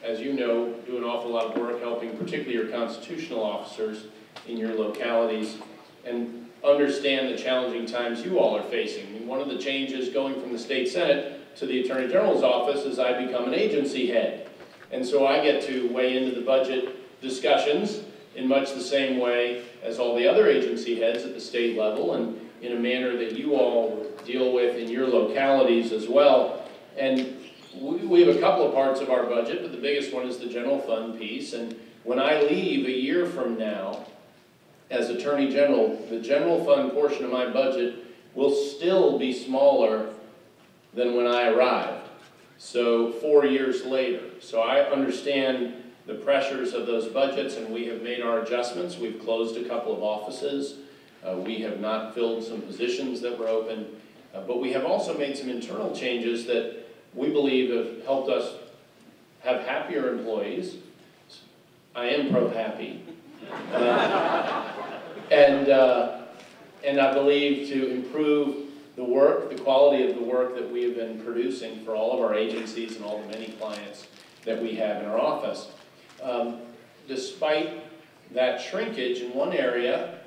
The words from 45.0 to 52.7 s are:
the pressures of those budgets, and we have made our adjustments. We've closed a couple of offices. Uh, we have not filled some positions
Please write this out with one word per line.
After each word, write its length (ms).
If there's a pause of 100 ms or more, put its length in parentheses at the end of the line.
the 80
pressures 580
of 120
those 220
budgets, 480
and 180
we 120
have 160
made 200
our 180
adjustments. 580
We've 260
closed 320
a 80
couple 320
of 80
offices. 760 (440)
Uh, 140
we 220
have 200
not 340
filled 300
some 180
positions 600